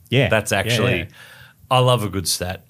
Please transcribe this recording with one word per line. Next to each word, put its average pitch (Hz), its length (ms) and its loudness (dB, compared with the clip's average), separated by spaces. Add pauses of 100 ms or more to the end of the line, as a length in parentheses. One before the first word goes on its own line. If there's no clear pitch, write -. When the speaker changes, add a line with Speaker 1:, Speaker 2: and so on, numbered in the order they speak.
(100)
Speaker 1:
Yeah. 120 180 2
Speaker 2:
That's 110 240 0
Speaker 1:
Yeah, 101 60 0
Speaker 2:
actually, 98 400 0
Speaker 1:
yeah. 82 80 -6 (680)
Speaker 2:
I 127 80 4
love 123 240 2
a 101 40 -4
good 90 200 -4
stat 90 420 -6